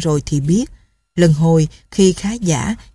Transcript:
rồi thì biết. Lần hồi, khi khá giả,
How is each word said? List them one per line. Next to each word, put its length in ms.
rồi 240
thì 160
biết. 300
Lần 180
hồi, 340
khi 220
khá 180
giả, 440